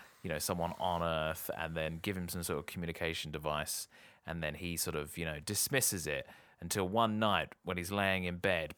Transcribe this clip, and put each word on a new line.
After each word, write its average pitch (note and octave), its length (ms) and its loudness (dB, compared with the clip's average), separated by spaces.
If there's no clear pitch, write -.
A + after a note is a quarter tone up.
you F#2 80 -4
know, D2+ 100 0
someone E2+ 400 0
on E2+ 240 2
Earth D#2+ 540 0
and E2 180 -4
then D#2+ 260 -2
give G2 140 -2
him F2+ 140 -4
some F2+ 120 -4
sort E2 180 0
of D2 80 -6
communication E2 680 -2
device. D2+ 560 -2
And E2 160 -4
then D2+ 140 -2
he E2+ 220 -4
sort D#2+ 180 0
of, D2 220 -4
you E2+ 80 -2
know, D2+ 200 -4
dismisses G#2 600 2
it C#2+ 180 -2
until F#2 260 2
one G#2+ 320 4
night G2 300 4
when F#2 100 -2
he's F2+ 160 -4
laying F#2+ 320 4
in F2 140 -2
bed, F2 400 2